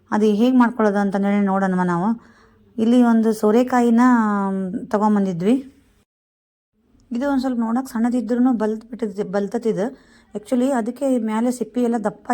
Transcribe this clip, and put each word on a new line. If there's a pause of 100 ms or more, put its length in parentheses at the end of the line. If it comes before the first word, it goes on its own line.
(100)
ಅದು
ಹೇಗೆ
ಮಾಡ್ಕೊಳ್ಳೋದು
ಅಂತಂದೇಳಿ
ನೋಡೋಣವಾ
ನಾವು. (600)
ಇಲ್ಲಿ
ಒಂದು
ಸೋರೆಕಾಯಿನ, (500)
ಮ್,
ತಗೊಂಬಂದಿದ್ವಿ. (1400)
ಇದು
ಒಂದು
ಸ್ವಲ್ಪ
ನೋಡೋಕೆ
ಸಣ್ಣದಿದ್ರೂ
ಬಲ್ತ್
ಬಿಟ್ಟಿದ್-,
ಬಲ್ತತಿದು. (260)
Actually
ಅದಕ್ಕೆ
ಮ್ಯಾಲೆ
ಸಿಪ್ಪಿ
ಎಲ್ಲ (100)
ದಪ್ಪ